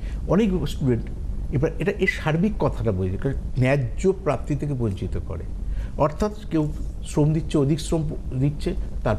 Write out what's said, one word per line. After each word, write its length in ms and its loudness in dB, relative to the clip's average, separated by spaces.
অনেক 400 2
স্টুডেন্ট, 340 0
এবার 260 2
এটা 120 0
এর 160 0
সার্বিক 520 2
কথাটা 340 2
বোঝে, 240 0
কারণ 180 0
ন্যায্য 540 2
প্রাপ্তি 440 0
থেকে 180 -2
বঞ্চিত 520 -2
করে। 180 -6
অর্থাৎ 360 2
কেউ 220 2
শ্রম 300 4
দিচ্ছে, 260 2
অধিক 220 4
শ্রম 280 0
প-, 300 -4
দিচ্ছে, 360 0
তার 140 2